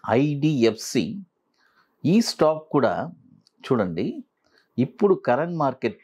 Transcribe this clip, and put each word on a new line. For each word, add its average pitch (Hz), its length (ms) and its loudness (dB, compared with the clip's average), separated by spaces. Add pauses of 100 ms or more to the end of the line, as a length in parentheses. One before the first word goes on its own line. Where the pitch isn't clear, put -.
(100)
ఐడిఎఫ్సి, 135 920 0 (1000)
ఈ 185 160 4
స్టాక్ 156 520 0
కూడా 117 220 2 (720)
చూడండి, 98 400 0 (720)
ఇప్పుడు 190 360 2
కరెంట్ 160 420 -2
మార్కెట్ 127 480 -4